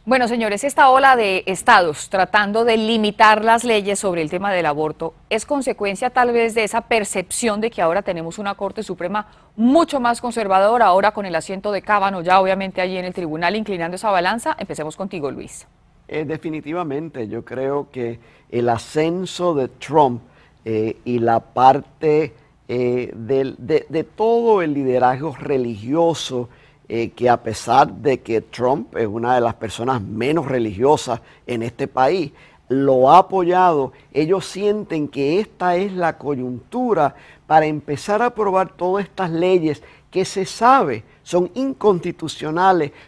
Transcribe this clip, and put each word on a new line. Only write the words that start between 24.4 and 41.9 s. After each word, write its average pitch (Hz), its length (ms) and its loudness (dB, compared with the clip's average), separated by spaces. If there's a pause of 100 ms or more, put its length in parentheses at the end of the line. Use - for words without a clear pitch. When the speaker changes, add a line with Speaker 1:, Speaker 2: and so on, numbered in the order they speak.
Speaker 2:
el 156 100 -2
liderazgo 127 680 0
religioso, 131 1120 -2 (440)
eh, 113 220 -4
que 120 160 2
a 120 100 2
pesar 117 460 2
de 113 340 -2
que 110 200 -2
Trump 127 560 -4
es 110 100 -2
una 117 300 0
de 123 40 2
las 117 140 0
personas 117 480 -4
menos 120 440 -2
religiosas 120 760 0 (260)
en 117 160 -6
este 120 240 -8
país, 143 460 0 (340)
lo 135 460 4
ha 175 60 10
apoyado, 180 720 2 (200)
ellos 156 320 0
sienten 196 600 -4
que 139 320 -2
esta 180 380 -2
es 190 160 -2
la 170 260 -2
coyuntura 139 960 -2 (320)
para 156 200 4
empezar 151 560 -4
a 240 40 2
aprobar 196 460 -2
todas 185 320 -2
estas 180 260 -6
leyes 165 540 0 (260)
que 185 140 0
se 190 200 -6
sabe 226 600 2 (180)
son 180 320 -2
inconstitucionales, 175 1400 0 (180)